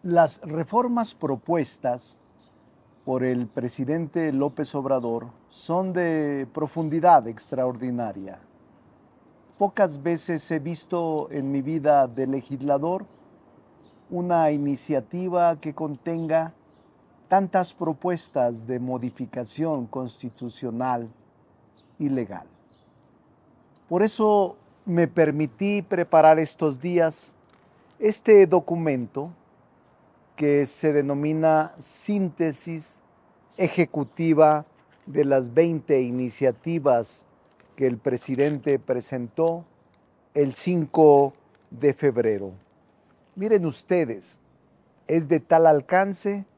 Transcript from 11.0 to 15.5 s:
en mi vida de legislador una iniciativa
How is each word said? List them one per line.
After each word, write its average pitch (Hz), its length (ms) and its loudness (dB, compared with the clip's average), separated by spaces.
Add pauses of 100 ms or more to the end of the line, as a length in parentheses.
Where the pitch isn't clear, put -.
en 139 200 -6
mi 139 120 -4
vida 147 420 2
de 127 220 -4
legislador 139 800 -4 (1040)
una 175 400 2
iniciativa 156 1080 -2